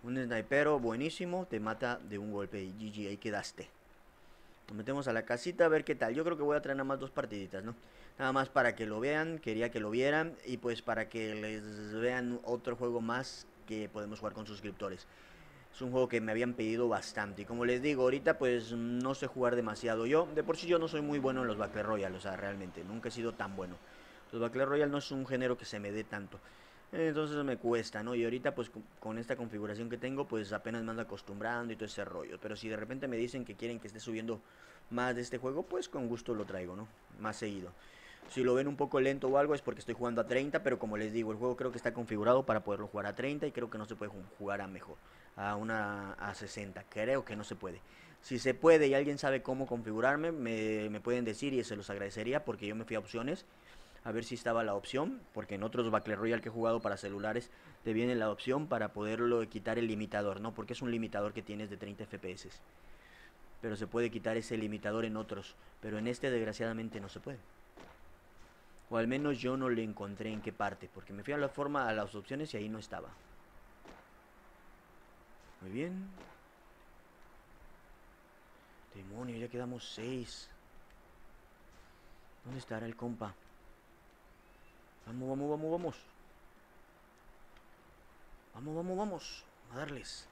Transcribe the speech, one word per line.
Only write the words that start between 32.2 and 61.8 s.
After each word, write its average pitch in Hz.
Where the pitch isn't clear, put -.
Pero 107
si 110
de 110
repente 127
me 120
dicen 123
que 107
quieren 117
que 107
esté 107
subiendo 113
más 123
de 120
este 120
juego, 131
pues -
con 127
gusto 117
lo 104
traigo, 90
¿no? 107
Más 110
seguido. 98
Si 131
lo 123
ven 139
un 143
poco 143
lento 135
o 139
algo 147
es 135
porque -
estoy 117
jugando 120
a 98
treinta, 143
pero 127
como 107
les 107
digo, 110
el 107
juego 123
creo 127
que 123
está 117
configurado 117
para 107
poderlo 101
jugar 101
a 101
treinta 147
y 139
creo 117
que 107
no 107
se 110
puede 104
ju-, 98
jugar 101
a 98
mejor, 92
a 101
una, 104
a 98
sesenta, 98
creo 120
que 107
no 104
se 113
puede. 92
Si 127
se 127
puede 156
y 135
alguien 143
sabe 135
cómo 131
configurarme, 123
me, 110
me 104
pueden 123
decir 123
y 120
se 107
los 101
agradecería 107
porque 104
yo 104
me 110
fui 110
a -
opciones 117
a 117
ver 113
si 127
estaba 117
la 107
opción, 156
porque 104
en 95
otros 113
Battle 107
Royale 113
que 117
he 110
jugado 113
para 101
celulares, 104
te 113
viene 120
la 110
opción 127
para 107
poderlo 110
quitar 113
el 117
limitador, 104
¿no? 110
Porque 113
es -
un 123
limitador 107
que 107
tienes 104
de 98
treinta 104